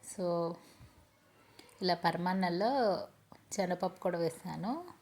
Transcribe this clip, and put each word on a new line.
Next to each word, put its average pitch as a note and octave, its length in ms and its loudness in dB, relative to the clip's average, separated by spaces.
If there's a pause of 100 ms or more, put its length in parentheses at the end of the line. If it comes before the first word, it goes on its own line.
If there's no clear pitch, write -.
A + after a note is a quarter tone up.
So, E3+ 520 0 (1300)
ఇలా F3+ 120 4
పరమాన్నంలో F3+ 1040 2 (540)
శనగపప్పు F#3 480 -2
కూడా F3 180 0
వేసాను. E3+ 640 -2 (180)